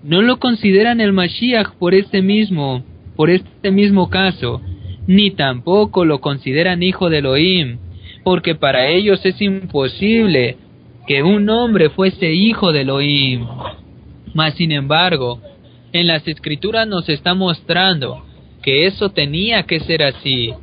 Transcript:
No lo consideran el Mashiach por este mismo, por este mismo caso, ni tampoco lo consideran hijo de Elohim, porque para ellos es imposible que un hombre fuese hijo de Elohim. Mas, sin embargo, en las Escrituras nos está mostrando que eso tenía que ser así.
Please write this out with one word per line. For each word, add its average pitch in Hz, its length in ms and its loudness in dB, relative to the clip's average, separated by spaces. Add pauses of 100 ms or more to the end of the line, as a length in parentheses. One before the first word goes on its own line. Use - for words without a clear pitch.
No 165 180 2
lo 247 160 4
consideran 226 600 2
el 208 120 2
Mashiach 202 680 0
por 180 140 2
este 196 280 2
mismo, 185 640 0 (320)
por 156 120 2
este 190 440 0
mismo 196 360 4
caso, 185 540 -2 (460)
ni 196 240 6
tampoco 175 720 0
lo 151 160 2
consideran 156 640 -2
hijo 185 260 0
de 156 80 0
Elohim, 143 600 0 (440)
porque 175 320 0
para 135 340 0
ellos 190 380 2
es 185 160 -2
imposible 185 1120 0 (520)
que 139 160 0
un 208 260 2
hombre 220 400 2
fuese 185 420 -2
hijo 196 400 2
de 147 100 0
Elohim. 135 640 0 (880)
Mas, 156 220 -2
sin 165 160 -2
embargo, 143 720 0 (520)
en 175 140 0
las 160 220 -2
Escrituras 190 580 -4
nos 185 220 -6
está 165 260 -2
mostrando 175 880 -2 (380)
que 139 240 2
eso 196 240 -2
tenía 175 520 -2
que 165 180 -4
ser 156 220 -2
así. 131 500 -2 (100)